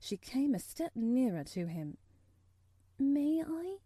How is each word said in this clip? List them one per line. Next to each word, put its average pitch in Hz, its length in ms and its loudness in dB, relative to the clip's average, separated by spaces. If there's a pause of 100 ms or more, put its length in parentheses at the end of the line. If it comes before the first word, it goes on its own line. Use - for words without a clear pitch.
She - 160 -4
came 269 380 0
a 185 40 0
step - 380 -6
nearer 226 480 2
to 175 220 -4
him. 160 320 -6 (1000)
May 285 480 4
I? 339 400 -4